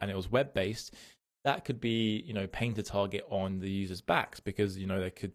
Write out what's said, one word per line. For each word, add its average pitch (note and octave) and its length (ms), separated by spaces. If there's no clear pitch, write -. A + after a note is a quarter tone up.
and G2+ 100
it F#2+ 60
was F#2 120
web-based, A2+ 640
that C#3 200
could B2+ 140
be, A2+ 480
you B2 60
know, G2 140
paint A#2 300
a G#2 60
target G2+ 460
on F#2+ 300
the G2 100
user's F#2+ 320
backs - 400
because, G2 360
you F#2+ 80
know, F#2+ 140
they F#2 100
could, F#2 260